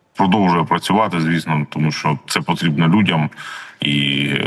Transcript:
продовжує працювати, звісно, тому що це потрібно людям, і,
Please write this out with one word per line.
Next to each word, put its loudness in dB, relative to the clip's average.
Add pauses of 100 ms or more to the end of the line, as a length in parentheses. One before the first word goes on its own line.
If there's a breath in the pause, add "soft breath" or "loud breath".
(160)
продовжує 2
працювати, 0
звісно, -2
тому 0
що -2
це -2
потрібно 0
людям, 2 (520 loud breath)
і, 0 (220)